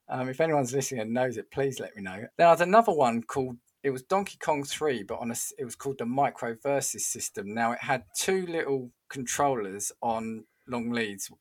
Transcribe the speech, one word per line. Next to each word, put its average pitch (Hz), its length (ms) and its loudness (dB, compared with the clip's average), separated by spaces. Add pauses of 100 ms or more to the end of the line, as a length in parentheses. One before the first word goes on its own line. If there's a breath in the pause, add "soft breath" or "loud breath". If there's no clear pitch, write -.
Um, 127 220 -4
if 131 100 -4
anyone's 147 340 2
listening 135 280 -2
and 110 100 -4
knows 123 260 0
it, 101 120 -8
please 135 300 -2
let 98 160 -10
me 101 80 -10
know. 95 220 -8 (120)
Then 165 80 6
I - 60 12
had 165 100 6
another 208 320 8
one 117 300 4
called, 127 340 -4 (240)
it 139 80 -2
was 127 140 -4
Donkey 196 360 -2
Kong 147 240 0
three, 135 380 -2
but 107 160 -6
on 117 120 -4
a - 20 -2
s-, - 260 -6
it 139 80 -8
was 117 100 -10
called 135 220 -6
the 120 80 -6
Micro 123 560 0
Versus 139 460 0
system. 104 480 -6
Now, 117 160 2
it 123 80 -4
had 131 240 -2 (120)
two 190 300 0
little 139 460 -2 (180)
controllers 120 840 -2 (120)
on 113 420 -4 (220)
long 120 220 -4
leads. 110 520 -4